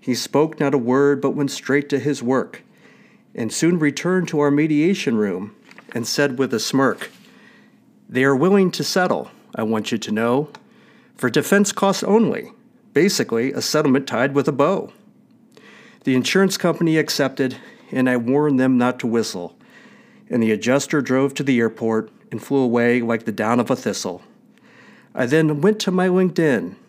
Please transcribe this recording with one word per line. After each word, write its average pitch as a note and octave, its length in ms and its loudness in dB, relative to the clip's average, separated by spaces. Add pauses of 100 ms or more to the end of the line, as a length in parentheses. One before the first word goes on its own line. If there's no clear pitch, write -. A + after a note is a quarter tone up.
He B2 140 -2
spoke D3+ 440 -2
not C#3 140 0
a D3 40 2
word, C3+ 440 2
but C#3 140 -2
went C#3+ 160 -2
straight C#3+ 380 -2
to C#3 100 0
his C3 240 -4
work, B2 400 -2 (720)
and A2+ 160 -6
soon F3 280 0
returned E3 500 -2
to D3+ 100 -2
our D3 100 2
mediation D3+ 680 2
room G2+ 340 -2 (420)
and A#2 140 -6
said C#3+ 300 -2
with C3 160 0
a A2 60 -2
smirk, - 520 -2 (1000)
"They B2+ 140 0
are C#3 120 4
willing F#3 360 4
to - 120 -6
settle, E3 460 -2 (240)
I A2+ 100 -4
want G#2+ 280 -2
you A#2+ 60 -2
to - 140 -8
know, A#2+ 380 0 (680)
for B2+ 140 -2
defense G3 440 2
costs G3 300 0
only, G3 480 0 (420)
basically C3+ 580 0
a A#2+ 100 -6
settlement C#3 460 2
tied B2+ 260 -2
with C#3 140 2
a D3+ 60 -2
bow." D3 380 0 (1120)
The C3 100 2
insurance F#3+ 420 2
company D#3+ 400 0
accepted, C3+ 600 -2 (340)
and B2+ 180 0
I B2+ 80 2
warned C3+ 420 2
them C3 180 4
not B2 220 0
to - 80 -6
whistle, G#2+ 500 -4 (720)
and A#2+ 120 0
the A2 100 2
adjuster C3+ 500 0
drove C3 340 0
to D3 80 -6
the C3 160 2
airport A2+ 500 -2 (220)
and A2+ 100 -8
flew C#3 180 -2
away A#2+ 420 2
like A#2 240 -2
the G#2+ 80 -6
down A2 260 0
of A2+ 100 -2
a C3 60 2
thistle. F#2 480 -8 (920)
I B2 120 -2
then D3+ 360 2
went G#3+ 180 2
to F#3+ 120 -2
my F#3 160 2
LinkedIn E3 680 2 (140)